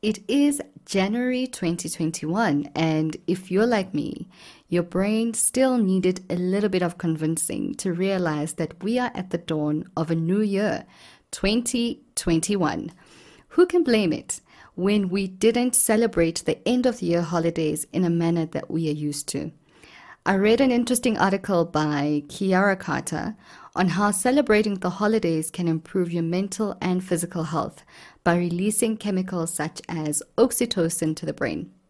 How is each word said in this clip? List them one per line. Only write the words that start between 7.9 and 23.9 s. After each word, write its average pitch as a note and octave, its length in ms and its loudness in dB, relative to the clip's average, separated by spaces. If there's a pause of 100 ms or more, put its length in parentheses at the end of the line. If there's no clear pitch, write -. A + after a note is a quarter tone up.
realize E3+ 600 -2
that - 280 -6
we A3 160 -2
are B3 160 -2
at F#3 160 -8
the F3+ 80 -4
dawn D#3 580 -2
of D#3+ 140 -2
a E3 60 2
new E3 260 0
year, G3+ 420 -2 (460)
twenty A#3 720 0 (140)
twenty-one. E3 760 0 (580)
Who F4+ 180 4
can F4 160 2
blame G#3+ 300 2
it - 280 -8 (320)
when G3 360 2
we G3 180 -2
didn't A#3 480 2
celebrate G#3+ 600 2
the - 300 -4
end B3+ 200 2
of A#3 140 -2
the F#3+ 40 -4
year E3+ 160 2
holidays E3 720 0
in F#3 100 0
a F3 60 2
manner E3+ 380 2
that - 240 -8
we D#3+ 180 -2
are D3 40 -2
used D3 340 -6
to? D#3 240 -6 (760)
I G3 100 2
read G#3 260 4
an C4 100 4
interesting A#3+ 460 2
article F#3+ 480 2
by D3+ 640 0
Kiara F#3+ 500 2
Carter E3 560 -4 (400)
on F#3 140 2